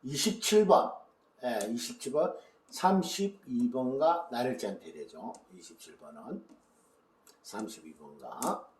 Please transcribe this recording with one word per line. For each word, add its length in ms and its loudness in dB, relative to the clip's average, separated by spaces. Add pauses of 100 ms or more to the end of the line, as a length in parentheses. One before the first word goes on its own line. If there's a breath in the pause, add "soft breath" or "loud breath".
이십칠 600 4
번. 260 8 (500)
예, 300 -2
이십칠 400 -6
번, 240 0 (320 loud breath)
삼십이 1040 0
번과 580 2
나를자 380 -2
형태 240 -10
되죠. 400 -14 (200)
이십칠 460 -20
번은 460 -14 (1000)
삼십이 540 -12
번과. 720 -4 (120)